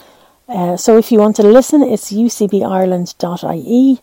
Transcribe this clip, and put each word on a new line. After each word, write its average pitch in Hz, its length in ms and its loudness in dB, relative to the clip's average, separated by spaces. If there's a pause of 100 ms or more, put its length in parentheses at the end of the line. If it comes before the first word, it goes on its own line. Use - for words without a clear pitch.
(480)
Uh, 180 280 -4
so 220 220 2
if 226 120 0
you 226 80 2
want 208 180 2
to 226 60 2
listen, 254 400 4
it's 240 300 -4
U 220 160 0
C 214 180 -4
B 196 160 -2
Ireland 185 560 -2
dot 175 260 -6
I 160 200 -6
E, 254 380 2